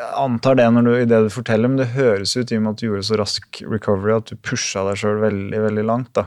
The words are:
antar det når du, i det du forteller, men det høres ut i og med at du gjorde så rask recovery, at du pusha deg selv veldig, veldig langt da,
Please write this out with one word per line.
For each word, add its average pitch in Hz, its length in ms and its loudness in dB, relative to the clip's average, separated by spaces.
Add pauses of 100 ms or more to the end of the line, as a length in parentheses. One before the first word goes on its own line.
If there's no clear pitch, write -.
(120)
antar 127 420 0
det 123 140 6
når 120 180 6
du, 120 60 4
i 123 140 2
det 113 160 6
du 107 80 2
forteller, 117 400 0
men 135 100 0
det 123 100 -2
høres 117 460 0
ut 120 140 -4
i 113 80 0
og 107 40 0
med 110 120 -2
at - 80 -12
du 117 40 -2
gjorde 98 220 -4
så 110 100 0
rask - 440 -6
recovery, 104 520 -2
at 110 160 -4
du 113 80 -12
pusha - 460 -4
deg 98 140 -2
selv 107 260 0
veldig, 104 380 -2
veldig 107 240 -2
langt 120 280 -4
da, 101 120 0